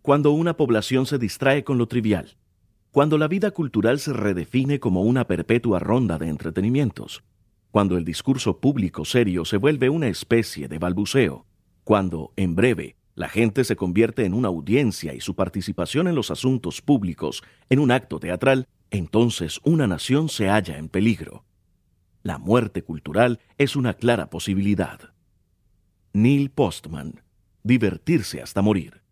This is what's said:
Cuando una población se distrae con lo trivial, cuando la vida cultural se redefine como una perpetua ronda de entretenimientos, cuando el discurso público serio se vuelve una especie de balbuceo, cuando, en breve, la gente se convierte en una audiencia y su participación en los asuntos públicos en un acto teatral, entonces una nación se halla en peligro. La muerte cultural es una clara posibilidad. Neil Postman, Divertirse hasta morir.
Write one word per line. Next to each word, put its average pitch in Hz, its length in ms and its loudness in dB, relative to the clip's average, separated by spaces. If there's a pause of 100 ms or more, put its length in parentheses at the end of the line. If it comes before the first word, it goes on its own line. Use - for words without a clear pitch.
Cuando 147 300 4
una 165 260 2
población 127 480 2
se 139 140 -4
distrae 135 460 0
con 139 120 0
lo 120 100 2
trivial, 110 520 -2 (520)
cuando 151 280 4
la 151 100 2
vida 196 220 0
cultural 123 480 0
se 143 160 -6
redefine 110 680 -2
como 92 220 0
una 120 240 2
perpetua 104 520 0
ronda 90 400 0
de 80 100 -4
entretenimientos, 95 920 -4 (480)
cuando 98 280 2
el 82 80 -2
discurso 107 520 -2
público 110 460 0
serio 92 400 0
se 101 140 -2
vuelve 131 320 2
una 156 180 0
especie 104 580 -2
de 78 120 -10
balbuceo, 90 680 -2 (380)
cuando, 92 520 0
en 92 180 0
breve, 95 420 0 (180)
la 82 140 -8
gente 113 360 0
se 117 120 -2
convierte 107 480 0
en 90 80 -2
una 113 160 0
audiencia 90 640 -2
y 64 80 -12
su 95 140 -8
participación 95 760 -4
en 175 60 -2
los 131 160 -2
asuntos 107 500 -4
públicos 92 640 -2 (260)
en 131 120 4
un 139 100 2
acto 123 280 -2
teatral, 127 480 0 (240)
entonces 101 720 0
una 151 240 2
nación 135 440 0
se 101 180 -2
halla 90 300 0
en 80 100 -12
peligro. - 560 -2 (800)
La 87 160 -6
muerte 104 440 0
cultural 101 580 -2 (180)
es 139 180 0
una 123 180 0
clara 117 360 0
posibilidad. 98 840 -2 (1000)
Neil 135 360 4
Postman, 80 720 -4 (420)
Divertirse 107 800 0
hasta - 180 -4
morir. 98 520 0